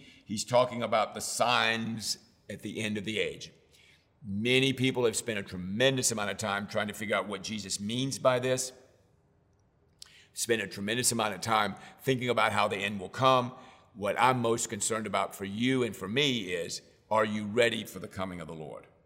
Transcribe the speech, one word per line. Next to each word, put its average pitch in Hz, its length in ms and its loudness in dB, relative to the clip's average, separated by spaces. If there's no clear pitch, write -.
he's 110 200 -4
talking 123 380 2
about 107 320 2
the 107 60 -8
signs 113 960 0
at 101 140 -12
the 107 180 -6
end 107 160 -2
of 101 80 -6
the 104 160 -2
age. 71 320 -6
Many 123 460 4
people 127 340 2
have 110 100 2
spent 110 220 -4
a 98 40 -4
tremendous 110 680 0
amount 104 180 -2
of 98 60 -4
time 101 300 -2
trying 104 220 -2
to 101 60 -8
figure 107 220 -2
out 95 100 0
what 98 160 -6
Jesus 98 380 -6
means 123 380 -4
by 127 200 4
this. 127 340 -2
Spent 113 280 0
a 98 40 -4
tremendous 104 440 -2
amount 107 240 0
of 90 60 -12
time 104 340 2
thinking 127 260 0
about 110 240 4
how 104 160 4
the 107 80 -2
end 101 240 -2
will 92 80 -8
come. 127 440 4
What 98 260 0
I'm 127 200 4
most 117 280 2
concerned 110 380 -2
about 98 280 0
for 98 120 -8
you 123 360 0
and 107 140 -4
for 92 100 -8
me 123 340 0
is, 87 300 -4
are 107 140 4
you 107 220 -4
ready 113 380 2
for 95 140 -14
the 85 100 -10
coming 95 320 -8
of 78 60 -12
the 82 80 -12
Lord? 67 320 -12